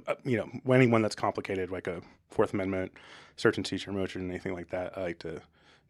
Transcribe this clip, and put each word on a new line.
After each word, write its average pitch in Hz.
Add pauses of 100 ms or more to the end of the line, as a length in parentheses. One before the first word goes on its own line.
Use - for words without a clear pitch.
uh, -
you 123
know, 127
anyone 117
that's 107
complicated, 95
like 90
a 90 (280)
Fourth -
Amendment 95 (440)
search -
and 98
seizure 95
motion, 95
anything 90
like 87
that, 90
I 95
like 85
to 80 (480)